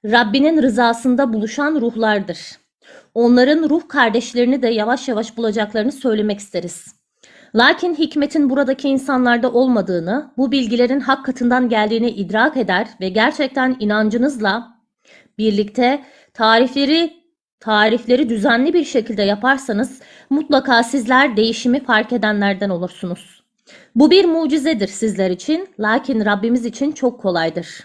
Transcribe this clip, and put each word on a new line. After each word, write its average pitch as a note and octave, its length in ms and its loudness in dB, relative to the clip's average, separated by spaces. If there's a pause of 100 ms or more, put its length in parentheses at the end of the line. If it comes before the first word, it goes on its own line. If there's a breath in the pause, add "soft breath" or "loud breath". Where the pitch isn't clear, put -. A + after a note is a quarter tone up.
Rabbinin B3 560 2
rızasında A#3+ 720 2
buluşan C#4 480 -2
ruhlardır. G#3+ 580 -2 (720 loud breath)
Onların B3+ 560 4
ruh E4 200 0
kardeşlerini A#3+ 720 0
de A#3+ 60 0
yavaş A3+ 400 -2
yavaş A3 300 -6
bulacaklarını A3 540 -2
söylemek G#3+ 480 -2
isteriz. - 640 -10 (520 soft breath)
Lakin D#4+ 400 2
hikmetin C#4+ 540 0
buradaki C4+ 400 0
insanlarda B3+ 600 0
olmadığını, G#3+ 880 0
bu B3 140 0
bilgilerin B3 480 0
hak C#4+ 260 -2
katından B3 440 0
geldiğini A3 400 0
idrak G#3+ 480 -2
eder G3 300 0 (140)
ve F#3+ 80 -4
gerçekten C4 720 0
inancınızla G#3+ 1000 -2 (600 soft breath)
birlikte A3 640 0 (300 loud breath)
tarifleri, C4+ 800 2 (460)
tarifleri A3+ 680 2
düzenli A#3+ 440 0
bir E4 120 2
şekilde G#3+ 380 -2
yaparsanız A#3 760 -2 (280 loud breath)
mutlaka C4+ 540 2
sizler B3+ 540 2
değişimi A#3 460 0
fark A3 300 0
edenlerden G3+ 560 0
olursunuz. F3 760 -8 (520 loud breath)
Bu D4 160 6
bir F#4 140 6
mucizedir D#4 600 0
sizler F#3+ 440 -2
için, D#4+ 360 -4 (120)
lakin G#3+ 460 0
Rabbimiz A3+ 400 0
için C#4 260 -4
çok B3 300 -4
kolaydır. E3+ 460 -2 (180)